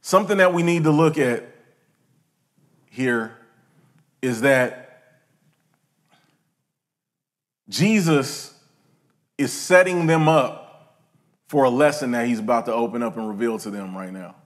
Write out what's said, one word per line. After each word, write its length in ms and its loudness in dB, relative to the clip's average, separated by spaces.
Something 280 2
that 140 4
we 120 0
need 180 2
to 80 4
look 280 4
at 260 0
here 520 -4
is 200 -4
that 640 0
Jesus 840 0
is 140 -2
setting 560 2
them 180 2
up 720 -2
for 160 0
a 80 4
lesson 400 0
that 160 -2
he's 140 -2
about 260 -2
to 80 -4
open 300 -2
up 140 -6
and 100 -6
reveal 320 -4
to 100 -12
them 260 -10
right 160 -12
now. 220 -16